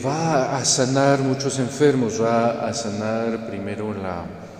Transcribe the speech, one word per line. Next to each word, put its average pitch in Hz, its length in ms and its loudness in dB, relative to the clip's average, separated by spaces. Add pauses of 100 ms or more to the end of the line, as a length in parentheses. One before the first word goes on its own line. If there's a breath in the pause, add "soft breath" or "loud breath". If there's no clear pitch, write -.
va 139 540 0
a 117 80 -2
sanar 135 540 4
muchos 131 380 0
enfermos, 123 640 2
va 113 480 2
a 110 60 -2
sanar 110 760 -4
primero 104 460 -6
la, 90 320 -6 (340 loud breath)